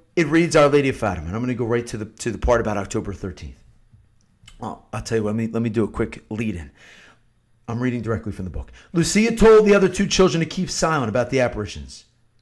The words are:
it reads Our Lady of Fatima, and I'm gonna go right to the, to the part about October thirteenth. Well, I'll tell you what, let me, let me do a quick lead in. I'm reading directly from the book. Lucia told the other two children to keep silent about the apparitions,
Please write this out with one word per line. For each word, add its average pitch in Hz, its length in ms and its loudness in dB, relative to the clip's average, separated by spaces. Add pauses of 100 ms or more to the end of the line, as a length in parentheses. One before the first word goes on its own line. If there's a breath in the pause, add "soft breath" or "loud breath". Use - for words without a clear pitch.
(160)
it 170 100 2
reads 160 300 2
Our 147 120 6
Lady 139 200 4
of 123 80 -2
Fatima, 82 320 -4
and 95 80 -6
I'm 117 40 -4
gonna 123 140 -4
go 117 120 -6
right 120 200 -2
to 117 100 -12
the, 104 100 -8
to - 260 -8
the 98 60 -8
part 120 220 2
about 107 160 -2
October 98 360 -6
thirteenth. 82 500 -14 (960)
Well, - 340 -14
I'll 113 100 -8
tell 113 160 -2
you 107 40 -2
what, 104 140 -2
let - 0 -
me, 113 100 -2
let 113 160 -4
me 117 80 -2
do 107 140 0
a 98 40 -4
quick - 420 -8
lead 107 260 -6
in. 76 160 -14 (960 soft breath)
I'm 117 120 -6
reading 120 220 -4
directly 107 300 -6
from 95 120 -10
the 90 60 -10
book. - 220 -12 (200 soft breath)
Lucia 208 440 2
told 214 280 8
the 202 100 6
other 190 140 4
two 190 200 -2
children 165 320 2
to 160 60 0
keep 175 220 -6
silent 156 400 -2
about 117 220 0
the 131 100 0
apparitions, 104 640 -6 (360)